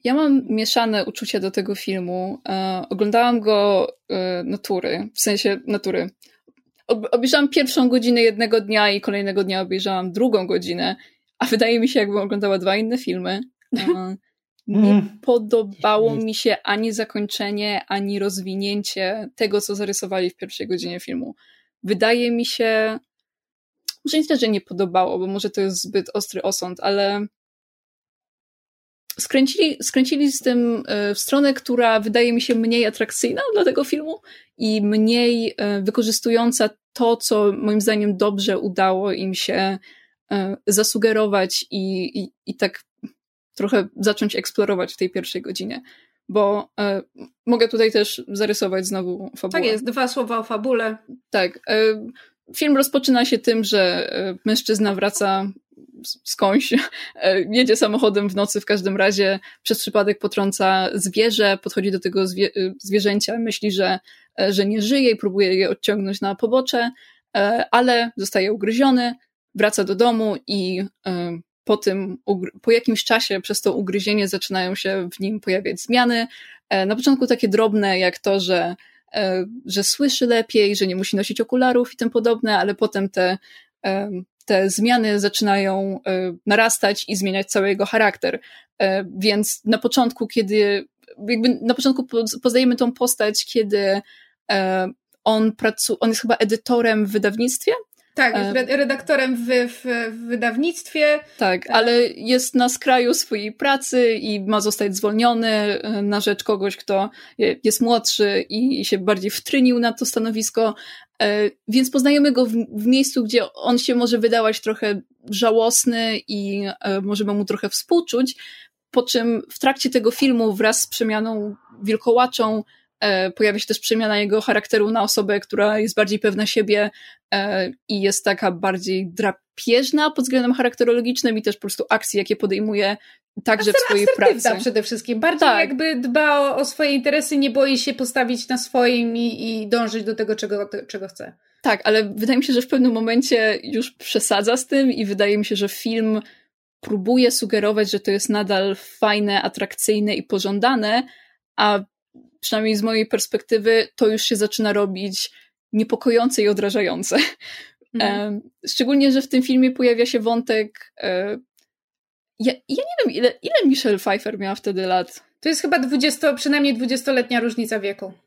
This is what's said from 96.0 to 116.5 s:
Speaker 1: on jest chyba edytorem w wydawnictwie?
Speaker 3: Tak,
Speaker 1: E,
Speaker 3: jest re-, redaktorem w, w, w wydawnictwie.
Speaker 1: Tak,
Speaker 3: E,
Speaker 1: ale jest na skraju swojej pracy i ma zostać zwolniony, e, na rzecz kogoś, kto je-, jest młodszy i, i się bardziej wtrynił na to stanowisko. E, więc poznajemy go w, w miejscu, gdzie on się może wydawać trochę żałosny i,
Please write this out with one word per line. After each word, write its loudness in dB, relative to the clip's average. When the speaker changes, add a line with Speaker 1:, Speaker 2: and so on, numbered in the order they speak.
Speaker 1:
on 2
jest 0
chyba 0
edytorem 2
w -6
wydawnictwie? 0
Speaker 3:
Tak, 2
Speaker 1:
E, 0
Speaker 3:
jest -2
re-, 0
redaktorem 0
w, -6
w, -20
w -14
wydawnictwie. 0
Speaker 1:
Tak, 0
Speaker 3:
E, 0
Speaker 1:
ale 4
jest -2
na 4
skraju 2
swojej -4
pracy 2
i -4
ma 0
zostać -2
zwolniony, 2
e, -4
na 0
rzecz -2
kogoś, -2
kto -2
je-, 0
jest 2
młodszy 2
i, -2
i -4
się 0
bardziej -2
wtrynił 2
na 0
to -4
stanowisko. -2
E, 2
więc 2
poznajemy 4
go 4
w, -4
w -4
miejscu, 2
gdzie 0
on 0
się 0
może 2
wydawać 2
trochę -4
żałosny 2
i, -4